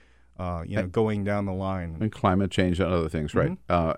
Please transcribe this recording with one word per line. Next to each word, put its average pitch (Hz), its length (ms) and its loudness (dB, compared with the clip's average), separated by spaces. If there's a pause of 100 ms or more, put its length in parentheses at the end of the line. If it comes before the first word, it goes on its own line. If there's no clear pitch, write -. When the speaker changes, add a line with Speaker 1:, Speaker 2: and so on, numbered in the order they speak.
(400)
Speaker 1:
uh, 87 260 -6
you 104 100 -8
know, 110 80 0
Speaker 2:
And 90 80 -6
Speaker 1:
going 107 320 0
down 101 220 0
the 98 80 -4
line." 92 460 -4
Speaker 2:
And 110 120 0
climate 95 400 2
change 90 280 2
and 90 120 2
other 82 180 2
things, 78 260 -4
right? 82 160 4
Speaker 1:
Mm-hmm. - 200 -6
Speaker 2:
Uh, 85 260 2